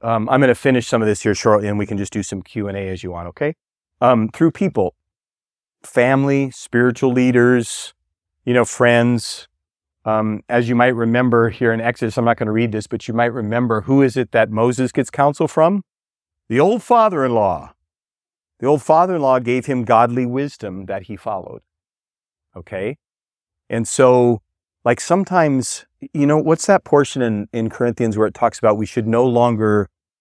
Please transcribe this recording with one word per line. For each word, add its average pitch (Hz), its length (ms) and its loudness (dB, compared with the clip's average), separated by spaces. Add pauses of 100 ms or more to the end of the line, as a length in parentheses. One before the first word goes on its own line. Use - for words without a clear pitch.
Um, 113 300 -2
I'm 131 100 2
gonna 127 140 4
finish 127 320 0
some 113 160 0
of 107 60 0
this 101 140 -2
here 107 120 2
shortly, 104 340 2
and 104 100 -2
we 104 60 -2
can 98 140 -6
just 98 140 -6
do 101 100 -4
some 98 180 -10
Q 101 280 -10
and 98 80 -8
A 98 120 -8
as 95 140 -10
you 92 80 -10
want, 85 180 -10
okay? 147 260 -6 (460)
Um, 117 300 2
through 165 220 2
people, 113 420 -4 (880)
family, 135 680 0
spiritual 123 600 -2
leaders, 123 800 2 (520)
you 123 100 0
know, 123 100 4
friends. 120 840 0 (580)
Um, 110 420 -2
as 120 200 0
you 123 60 0
might 123 200 4
remember 117 560 2
here 117 220 0
in 113 80 -4
Exodus, 117 360 -4
I'm 120 80 0
not 117 140 0
gonna 107 140 -4
read 113 200 0
this, 107 140 -6
but - 200 -10
you 110 80 -6
might 117 180 0
remember, 113 500 -2
who 139 200 2
is 127 140 2
it 123 160 -4
that 110 180 2
Moses 120 420 0
gets - 180 -4
counsel 147 380 0
from? 180 360 2 (640)
The 120 120 0
old 202 220 2
father-in-law. 131 880 0 (840)
The 120 80 -6
old 143 160 2
father-in-law 156 580 2
gave 120 260 -2
him 127 180 -4
godly 120 420 2
wisdom 120 600 -8
that 98 180 -10
he 104 120 -14
followed, 95 460 -10 (920)
okay? 101 440 -10 (720)
And 113 180 -4
so, 123 540 4 (420)
like, 120 160 0
sometimes, 170 840 0 (260)
you 143 140 0
know, 147 100 4
what's 156 300 0
that 196 180 2
portion 139 380 2
in, 104 300 -2
in 113 180 -4
Corinthians 117 480 -2
where 107 80 2
it 98 80 -4
talks - 240 -2
about 107 180 2
we 110 100 -4
should 110 200 -4
no 117 180 2
longer 110 640 2 (320)